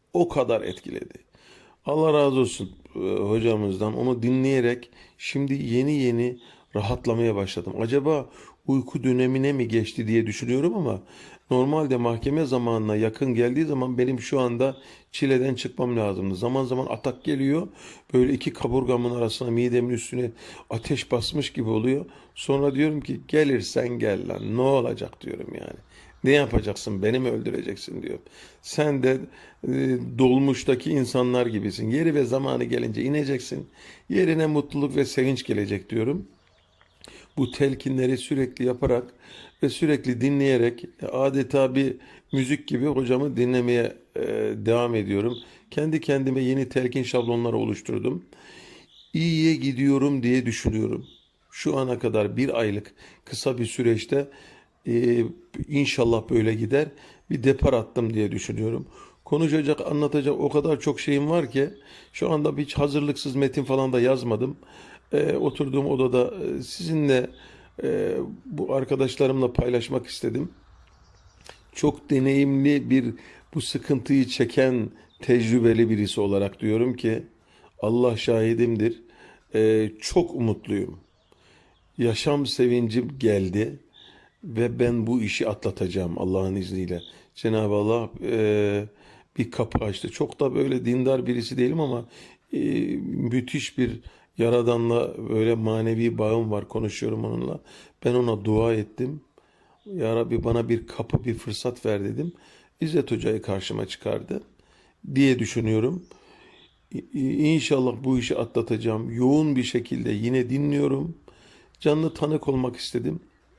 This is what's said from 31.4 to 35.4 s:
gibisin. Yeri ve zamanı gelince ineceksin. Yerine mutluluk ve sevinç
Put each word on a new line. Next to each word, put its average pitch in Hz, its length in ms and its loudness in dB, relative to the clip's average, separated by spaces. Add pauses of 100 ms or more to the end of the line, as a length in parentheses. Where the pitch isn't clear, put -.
gibisin. 107 440 -4
Yeri 156 240 2
ve 143 100 2
zamanı 127 400 -2
gelince 117 380 -2
ineceksin. 139 680 -4 (400)
Yerine 160 380 2
mutluluk 147 500 -2
ve 143 80 4
sevinç 127 400 0